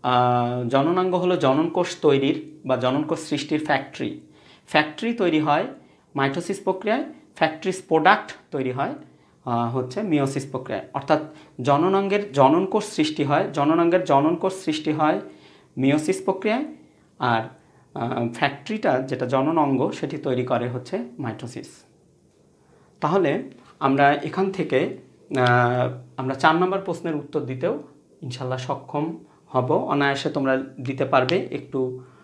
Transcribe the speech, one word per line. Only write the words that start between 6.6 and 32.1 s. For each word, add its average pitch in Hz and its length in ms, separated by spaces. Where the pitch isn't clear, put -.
প্রক্রিয়ায়, 208 400
ফ্যাক্টরিজ 165 540
প্রোডাক্ট 165 460
তৈরি 127 220
হয়, 151 220
আহ, 120 320
হচ্ছে 131 260
মিওসিস 143 480
প্রক্রিয়ায়। 127 440
অর্থাৎ 151 260
জননাঙ্গের 190 680
জননকোষ 151 520
সৃষ্টি 151 400
হয়, 151 280
জননাঙ্গের 170 520
জননকোষ 165 600
সৃষ্টি 156 280
হয় 156 280
মিওসিস 147 460
প্রক্রিয়ায়, 220 400
আর, 120 240
আহ, 120 400
ফ্যাক্টরিটা 147 640
যেটা 135 260
জনন 139 320
অঙ্গ 139 320
সেটি 151 280
তৈরি 127 260
করে 120 240
হচ্ছে 185 400
মাইটোসিস। 117 680
তাহলে 170 500
আমরা 139 320
এখান 185 380
থেকে, 165 480
আহ, 123 500
আমরা 131 180
চার 156 220
নম্বর 185 220
প্রশ্নের 170 380
উত্তর 143 240
দিতেও 135 420
ইনশাল্লাহ 127 360
সক্ষম 147 580
হব, 127 260
অনায়াসে 143 580
তোমরা 135 260
দিতে 131 480
পারবে। 135 460
একটু, 127 500